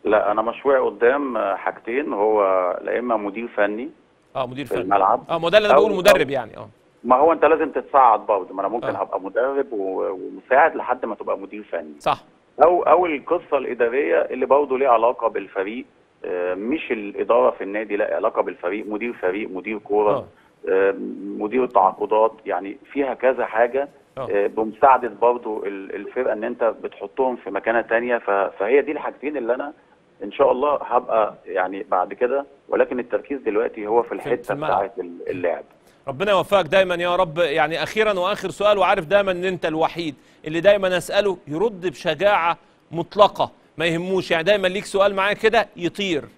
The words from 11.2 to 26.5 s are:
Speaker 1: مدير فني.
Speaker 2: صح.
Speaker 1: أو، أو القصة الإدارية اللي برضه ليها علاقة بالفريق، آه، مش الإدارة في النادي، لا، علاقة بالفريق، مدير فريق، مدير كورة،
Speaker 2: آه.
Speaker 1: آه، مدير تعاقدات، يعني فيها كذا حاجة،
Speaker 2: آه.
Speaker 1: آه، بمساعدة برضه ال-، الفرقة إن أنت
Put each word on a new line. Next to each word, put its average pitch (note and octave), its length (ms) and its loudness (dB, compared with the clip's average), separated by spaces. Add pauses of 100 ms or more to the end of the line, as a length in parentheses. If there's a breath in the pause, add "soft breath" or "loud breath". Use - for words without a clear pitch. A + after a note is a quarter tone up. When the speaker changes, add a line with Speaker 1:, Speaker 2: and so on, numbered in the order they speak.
Speaker 1:
مدير G2 340 -14
فني. D#2 280 -8
Speaker 2:
صح. - 240 -2 (400)
Speaker 1:
أو، E3+ 200 4
أو F3 220 4
القصة D3 520 -2
الإدارية B2+ 640 0
اللي B2+ 240 -2
برضه C3+ 320 2
ليها C3+ 120 2
علاقة A#2 380 2
بالفريق، G#2 580 -6 (400)
آه، F2+ 280 -4
مش A#2+ 380 -6
الإدارة G#2+ 600 0
في - 120 -12
النادي، G#2 320 -6
لا، G#2 200 -2
علاقة G#2 260 -2
بالفريق، F#2+ 460 -6
مدير A2 260 -6
فريق، G2+ 360 -4
مدير F#2+ 280 -8
كورة، G#2 380 2
Speaker 2:
آه. G#2+ 100 -8 (440 soft breath)
Speaker 1:
آه، G2 260 2 (260)
مدير G#2 460 -4
تعاقدات، G#2+ 640 2 (140)
يعني G2 320 -6 (140)
فيها C3+ 220 -4
كذا A#2+ 320 0
حاجة، B2 440 0 (280)
Speaker 2:
آه. C3 140 -10
Speaker 1:
آه، G2+ 160 0
بمساعدة A#2 640 2 (100)
برضه A#2 460 0
ال-، G2 280 -10
الفرقة G#2+ 380 -4
إن G#2+ 100 -6
أنت B2 200 -4